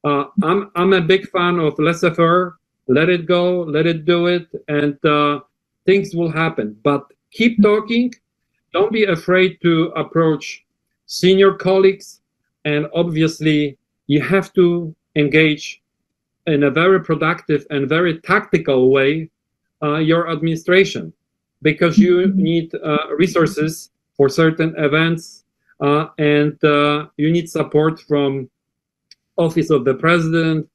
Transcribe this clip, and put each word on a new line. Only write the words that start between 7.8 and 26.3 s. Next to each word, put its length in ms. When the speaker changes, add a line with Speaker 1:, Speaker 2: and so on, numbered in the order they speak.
Speaker 1:
don't 180
be 140
afraid 580
to 220
approach 680
senior 460
colleagues, 680
and 280
obviously 840
you 140
have 320
to 400
engage 680
in 160
a 80
very 320
productive 680
and 200
very 300
tactical 720
way, 380
uh, 140
your 340
administration, 800
because 360
you 180
Speaker 2:
Mm-hmm. 140
Speaker 1:
need, 340
uh, 220
resources 720
for 140
certain 480
events, 680
uh, 260
and, 460